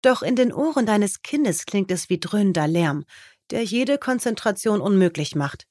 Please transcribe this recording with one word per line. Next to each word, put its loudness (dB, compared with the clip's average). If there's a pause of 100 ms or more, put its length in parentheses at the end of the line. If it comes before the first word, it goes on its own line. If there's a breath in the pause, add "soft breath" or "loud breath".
Doch 4
in -2
den 2
Ohren 0
deines 0
Kindes -2
klingt -2
es -4
wie 0
dröhnender 0
Lärm, 0 (460 loud breath)
der -2
jede 0
Konzentration -2
unmöglich 2
macht. -6